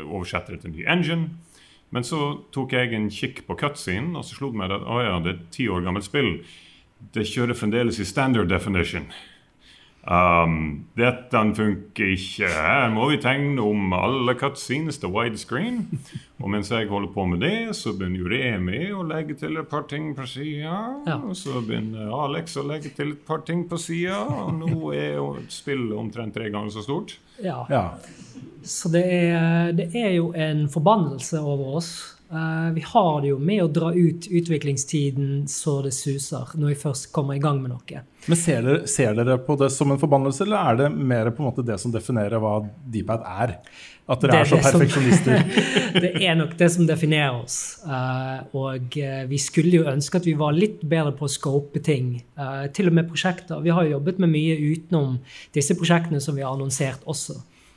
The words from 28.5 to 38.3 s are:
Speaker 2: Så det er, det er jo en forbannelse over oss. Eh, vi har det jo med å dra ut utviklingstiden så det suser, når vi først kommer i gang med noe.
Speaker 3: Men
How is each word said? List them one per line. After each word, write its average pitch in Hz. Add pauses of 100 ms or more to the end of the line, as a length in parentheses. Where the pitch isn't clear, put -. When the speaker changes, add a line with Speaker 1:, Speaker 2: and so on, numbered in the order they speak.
Speaker 2:
Så -
det 175
er, 170
det 170
er 214
jo 165
en 156
forbannelse 156
over 143
oss. - (300)
Eh, 160
vi 160
har 156
det 143
jo 143
med 180
å 170
dra 165
ut 175
utviklingstiden 143
så 143 (100)
det 135
suser, 139
når 147
vi 143
først 135
kommer 139
i 139
gang 147
med 131
noe. 123 (240)
Speaker 3:
Men 165